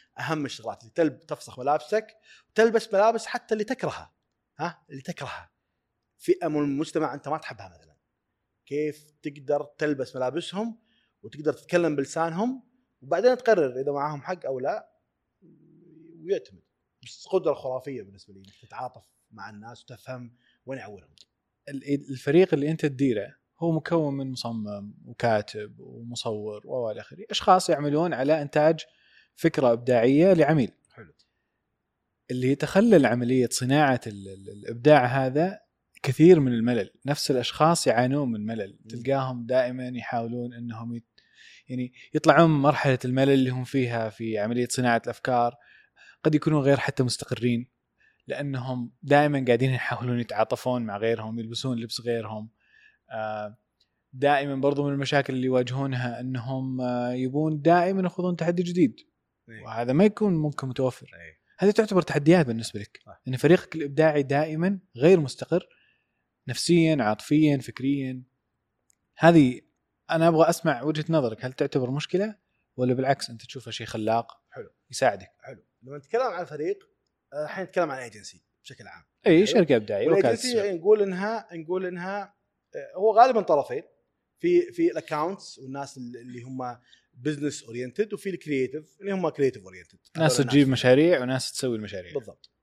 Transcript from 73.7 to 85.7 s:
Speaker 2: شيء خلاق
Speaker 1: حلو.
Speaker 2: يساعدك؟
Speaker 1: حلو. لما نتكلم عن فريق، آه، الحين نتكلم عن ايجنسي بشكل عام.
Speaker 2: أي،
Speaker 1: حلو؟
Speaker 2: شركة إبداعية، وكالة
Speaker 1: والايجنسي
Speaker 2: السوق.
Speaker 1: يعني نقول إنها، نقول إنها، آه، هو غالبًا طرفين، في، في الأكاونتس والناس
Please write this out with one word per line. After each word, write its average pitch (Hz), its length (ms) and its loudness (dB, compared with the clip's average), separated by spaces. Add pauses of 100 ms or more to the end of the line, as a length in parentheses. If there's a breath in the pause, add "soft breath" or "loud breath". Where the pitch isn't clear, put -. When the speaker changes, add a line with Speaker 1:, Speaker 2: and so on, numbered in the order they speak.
Speaker 2:
شيء 110 160 -12
خلاق 113 540 -4 (100)
Speaker 1:
حلو. - 200 -18 (200)
Speaker 2:
يساعدك؟ 117 500 -2
Speaker 1:
حلو. 143 220 -20 (200)
لما 135 160 -18
نتكلم 226 240 -4
عن 180 220 -6
فريق، 156 440 -8 (440)
آه، 151 120 -8
الحين 185 200 -10
نتكلم 170 260 -2
عن 135 80 -10
ايجنسي 107 460 -18 (180)
بشكل 113 240 -20
عام. - 180 -20 (220)
Speaker 2:
أي، 170 100 6
Speaker 1:
حلو؟ 202 100 6
Speaker 2:
شركة 165 300 4
إبداعية، 107 300 -2
وكالة - 100 4
Speaker 1:
والايجنسي - 320 0
Speaker 2:
السوق. 226 160 -2
Speaker 1:
يعني 190 140 -4
نقول 208 240 4
إنها، 196 500 -4
نقول 175 340 -6
إنها، 190 480 -10 (400)
آه، 139 220 -12
هو 202 200 2
غالبًا 233 240 8
طرفين، 143 420 0 (560)
في، 175 340 2
في 170 180 0
الأكاونتس 160 680 -6
والناس 135 380 -12